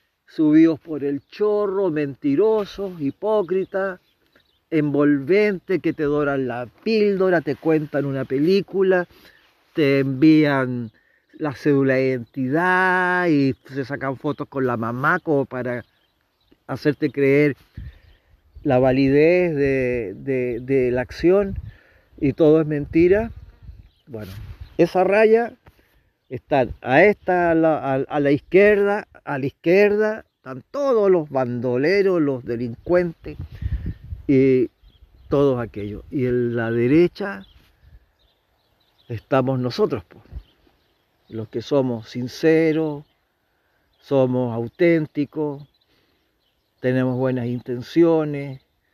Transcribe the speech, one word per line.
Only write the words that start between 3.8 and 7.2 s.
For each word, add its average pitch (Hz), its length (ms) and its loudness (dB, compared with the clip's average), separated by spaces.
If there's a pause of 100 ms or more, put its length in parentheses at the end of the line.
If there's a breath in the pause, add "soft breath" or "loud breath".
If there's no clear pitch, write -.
envolventes, 151 1120 0
que 165 120 -2
te 160 100 -6
doran 143 460 -2
la 120 180 -8 (160)
píldora, 196 560 2